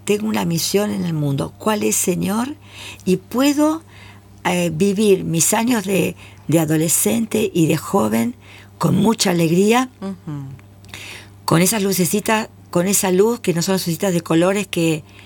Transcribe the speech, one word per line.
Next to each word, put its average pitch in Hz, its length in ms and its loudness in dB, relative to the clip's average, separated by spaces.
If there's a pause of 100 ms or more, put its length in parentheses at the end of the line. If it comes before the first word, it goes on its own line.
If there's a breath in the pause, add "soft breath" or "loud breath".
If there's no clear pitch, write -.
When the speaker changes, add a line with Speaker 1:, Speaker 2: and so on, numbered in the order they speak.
Speaker 1:
tengo 208 240 -2
una 214 160 -2
misión 196 460 0
en 190 160 -4
el 165 80 -4
mundo. 143 440 -2
¿Cuál 214 240 -2
es, 214 140 0
Señor? 196 580 -2 (520 loud breath)
Y 185 100 4
puedo, 294 680 0 (640 loud breath)
eh, 175 300 0
vivir 196 500 2
mis 165 300 0
años 226 300 0
de, 180 300 0 (340 loud breath)
de 151 100 4
adolescente 202 960 0
y 160 120 4
de 156 120 2
joven 220 560 0 (440 loud breath)
con - 180 2
mucha 208 340 2
alegría, 190 580 2 (140)
Speaker 2:
Ujú. 165 420 -10 (1040 loud breath)
Speaker 1:
con 165 160 2
esas 196 200 0
lucecitas, 196 680 -2 (220)
con 175 160 0
esa 196 240 0
luz 214 300 2
que 175 140 0
no 170 80 -2
son 190 140 0
lucecitas 180 360 -2
de 170 80 0
colores 180 460 0
que, 160 380 -2 (220 loud breath)